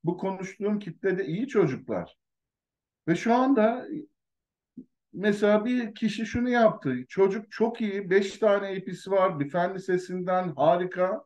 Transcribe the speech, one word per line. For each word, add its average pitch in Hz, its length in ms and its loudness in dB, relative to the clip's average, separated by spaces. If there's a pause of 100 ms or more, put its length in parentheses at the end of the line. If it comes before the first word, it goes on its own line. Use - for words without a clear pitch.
Bu 175 140 -2
konuştuğum 196 640 -4
kitlede 185 460 -2
iyi 202 220 -4
çocuklar. 127 720 -2 (880)
Ve 170 80 4
şu 226 180 0
anda 254 540 4 (1300)
mesela 208 520 2
bir 247 300 -2
kişi 220 300 -4
şunu 247 240 -2
yaptı. 139 580 2
Çocuk 196 440 0
çok 233 300 -2
iyi. 196 280 -4
Beş 196 280 2
tane 202 300 2
A 190 180 -8
P'si - 260 -8
var. 185 280 2
Bir 143 100 -2
fen 180 260 0
lisesinden 180 800 -2
harika. 180 720 0